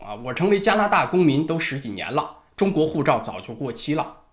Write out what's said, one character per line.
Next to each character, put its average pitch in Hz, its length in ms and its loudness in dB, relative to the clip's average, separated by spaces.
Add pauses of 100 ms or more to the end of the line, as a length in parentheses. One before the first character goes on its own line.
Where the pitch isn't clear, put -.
啊。 104 140 -12 (100)
我 123 80 -6
成 175 160 2
为 202 100 4
加 202 140 2
拿 208 140 2
大 180 180 2
公 180 180 4
民 147 220 4
都 160 140 -2
十 139 200 -4
几 123 120 -8
年 92 200 -8
了， - 260 -4 (200)
中 196 140 2
国 156 160 2
护 151 160 -2
照 127 160 4
早 92 200 -8
就 117 140 -12
过 123 180 -6
期 - 220 -4
了 - 220 -4 (180)